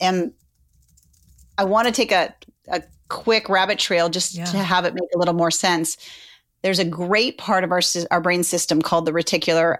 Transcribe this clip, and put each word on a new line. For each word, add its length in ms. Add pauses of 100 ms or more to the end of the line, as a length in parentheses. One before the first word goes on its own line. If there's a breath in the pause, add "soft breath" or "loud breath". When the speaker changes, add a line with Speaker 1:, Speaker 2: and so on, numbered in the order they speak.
Speaker 1:
And 320 (1300)
I 60
wanna 280
take 180
a, 240 (340)
a 140 (260)
quick 420
rabbit 280
trail 300
just 260
Speaker 2:
Yeah. 120
Speaker 1:
to 120
have 280
it 80
make 200
a 40
little 160
more 160
sense. 480 (640 loud breath)
There's 160
a 80
great 500
part 280
of 80
our 80
sys-, 300
our 120
brain 220
system 360
called 240
the 80
reticular 680